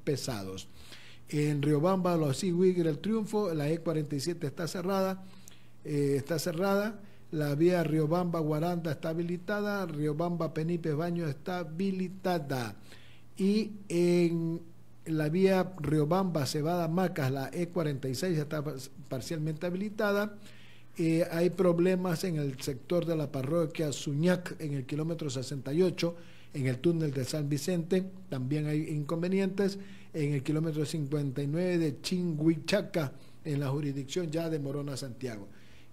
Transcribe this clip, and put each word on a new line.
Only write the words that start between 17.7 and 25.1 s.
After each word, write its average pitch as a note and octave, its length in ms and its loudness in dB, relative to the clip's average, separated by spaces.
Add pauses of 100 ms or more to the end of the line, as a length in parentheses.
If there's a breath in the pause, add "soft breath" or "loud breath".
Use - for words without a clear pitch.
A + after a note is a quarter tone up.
y B2+ 80 -2
seis F3 220 0
está D3+ 260 -2
par-, C#3 140 -6 (320)
parcialmente D#3 560 -4
habilitada. G3+ 720 0 (600 loud breath)
Eh, E3 320 4
hay E3+ 200 2
problemas F3+ 720 4
en E3+ 140 -2
el C#3 240 -2
sector D#3 440 0
de E3 120 2
la C#3+ 120 0
parroquia D3+ 600 0
Suñac, E3+ 720 2
en C#3+ 140 -2
el C3 100 -4
kilómetro D#3 440 -2